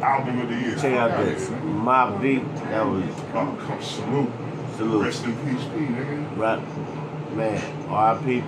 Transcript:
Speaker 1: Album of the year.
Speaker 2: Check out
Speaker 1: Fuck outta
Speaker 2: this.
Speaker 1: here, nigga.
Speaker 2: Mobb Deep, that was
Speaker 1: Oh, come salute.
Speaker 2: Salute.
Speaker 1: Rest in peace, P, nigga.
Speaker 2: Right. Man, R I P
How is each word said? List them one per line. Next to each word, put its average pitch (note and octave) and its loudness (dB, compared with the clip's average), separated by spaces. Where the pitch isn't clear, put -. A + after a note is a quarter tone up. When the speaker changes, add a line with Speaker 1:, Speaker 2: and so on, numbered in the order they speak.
Speaker 1:
Album B2+ 2
of A#2 -2
the A#2+ -2
year. A#2+ -2
Speaker 2:
Check C#3 2
out A#2 4
Speaker 1:
Fuck - 2
outta G2 2
Speaker 2:
this. - -2
Speaker 1:
here, - -4
nigga. D3+ -2
Speaker 2:
Mobb A#2+ 4
Deep, C3+ 2
that A2 2
was F#2+ 0
Speaker 1:
Oh, - -2
come - -4
salute. C3 0
Speaker 2:
Salute. A2 2
Speaker 1:
Rest - -2
in A#2 -2
peace, C3 -2
P, E3 -4
nigga. C#3 -2
Speaker 2:
Right. - -2
Man, A2 0
R A2 4
I - -2
P B2 2